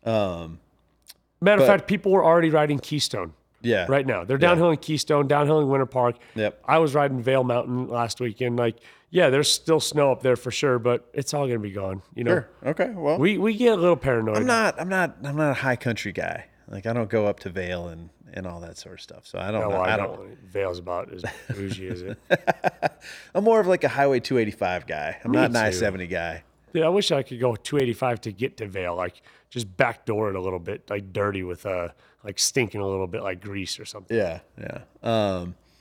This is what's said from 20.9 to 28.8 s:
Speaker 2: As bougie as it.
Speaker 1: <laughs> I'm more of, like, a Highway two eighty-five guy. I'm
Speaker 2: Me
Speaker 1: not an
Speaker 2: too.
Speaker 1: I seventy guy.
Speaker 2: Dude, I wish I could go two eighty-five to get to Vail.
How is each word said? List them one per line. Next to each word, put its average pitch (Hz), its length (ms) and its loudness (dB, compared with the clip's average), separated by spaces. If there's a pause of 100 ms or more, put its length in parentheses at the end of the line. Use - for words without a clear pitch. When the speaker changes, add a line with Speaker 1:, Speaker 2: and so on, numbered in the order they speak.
Speaker 2:
As 90 100 -14 (320)
bougie 95 340 -8
as 90 120 -10
it. 98 160 -10 (100)
Speaker 1:
<laughs> - 1080 -4
I'm 202 80 0
more 226 160 6
of, 185 80 2
like, 180 160 2
a 143 60 4
Highway 135 300 2
two 127 200 0
eighty-five 95 480 -2
guy. 78 360 -6
I'm 117 80 -4
Speaker 2:
Me 123 60 4
Speaker 1:
not 127 140 4
an - 20 -2
Speaker 2:
too. 120 60 2
Speaker 1:
I 110 100 2
seventy 92 380 -2
guy. 82 360 -6 (300)
Speaker 2:
Dude, 160 100 0
I 160 60 2
wish 196 220 0
I 139 120 2
could 123 160 -12
go 120 160 2
two - 220 -4
eighty-five 123 440 0
to 110 120 -8
get 110 240 -6
to 110 100 -8
Vail. 92 280 -6